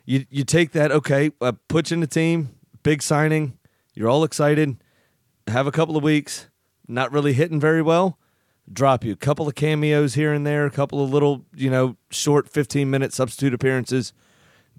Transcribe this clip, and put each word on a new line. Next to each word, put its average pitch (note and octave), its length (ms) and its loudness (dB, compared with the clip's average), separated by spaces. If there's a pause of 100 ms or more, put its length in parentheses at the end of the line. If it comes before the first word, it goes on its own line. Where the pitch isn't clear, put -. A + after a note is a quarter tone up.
You, C3+ 260 -2
you C#3 140 -2
take E3 260 2
that, D3+ 200 2
okay, D3 400 2 (100)
uh, B2 100 0 (160)
put D#3 240 -2
you E3+ 40 0
in E3+ 60 0
the D#3 60 -2
team, D#3+ 480 -2 (260)
big D3 220 0
signing, D#3 560 0 (340)
you're A2 160 -2
all D3 140 2
excited, D3 540 0 (720)
have B2+ 200 0
a C#3+ 40 -2
couple D#3+ 260 0
of D3+ 60 0
weeks, D3+ 440 -2 (400)
not A#2+ 240 -4
really C#3+ 220 2
hitting D#3 260 0
very D#3+ 240 2
well, E3+ 340 2 (540)
drop B2+ 320 2
you. A2+ 100 -4
A F2+ 40 -8
couple D3 300 -2
of C#3 80 -6
cameos D3+ 600 0
here D3+ 180 0
and D3 140 -2
there, D3 180 0
a C#3 60 -2
couple C#3 320 -2
of C3 80 -2
little, C#3+ 340 2 (100)
you C3+ 140 -2
know, B2+ 280 0 (120)
short - 400 0
fifteen-minute C3+ 640 -2
substitute C3 400 -2
appearances, B2+ 580 -2 (680)